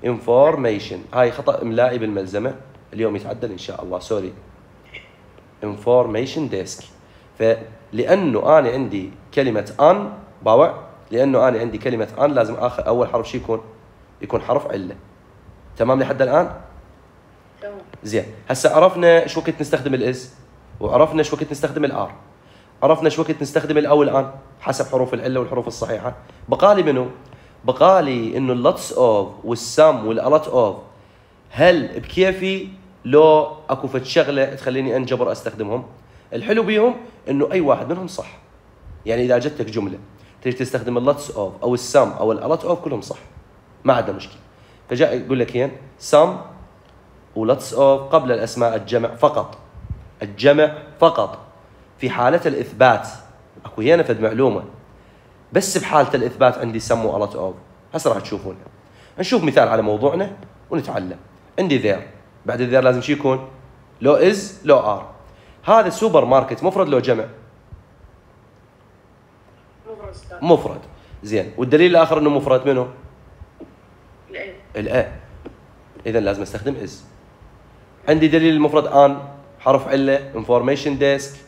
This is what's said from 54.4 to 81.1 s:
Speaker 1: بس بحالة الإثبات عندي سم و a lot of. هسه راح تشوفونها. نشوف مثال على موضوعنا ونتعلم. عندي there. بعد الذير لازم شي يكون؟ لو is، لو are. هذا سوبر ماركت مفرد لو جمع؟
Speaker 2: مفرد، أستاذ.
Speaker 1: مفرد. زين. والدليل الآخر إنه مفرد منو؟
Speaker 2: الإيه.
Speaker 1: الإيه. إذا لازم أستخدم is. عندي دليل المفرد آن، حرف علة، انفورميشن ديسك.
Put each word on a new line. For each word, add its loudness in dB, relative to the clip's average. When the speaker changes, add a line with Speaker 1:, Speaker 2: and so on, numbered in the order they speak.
Speaker 1:
بس 0
بحالة 2
الإثبات 2
عندي -6
سم -2
و -2
a -6
lot -12
of. -8
هسه -2
راح -2
تشوفونها. -12
نشوف 0
مثال 4
على 2
موضوعنا -2
ونتعلم. -6
عندي 0
there. 0
بعد -4
الذير 2
لازم 4
شي -2
يكون؟ -2
لو 4
is، -2
لو 4
are. -12
هذا 6
سوبر 2
ماركت 2
مفرد 0
لو 2
جمع؟ 0
Speaker 2:
مفرد، -16
أستاذ. -18
Speaker 1:
مفرد. 0
زين. -4
والدليل 4
الآخر 4
إنه 2
مفرد 0
منو؟ 0
Speaker 2:
الإيه. -14
Speaker 1:
الإيه. -4
إذا 0
لازم -2
أستخدم -8
is. -12
عندي 4
دليل 4
المفرد 2
آن، 6
حرف 2
علة، 0
انفورميشن 0
ديسك. 0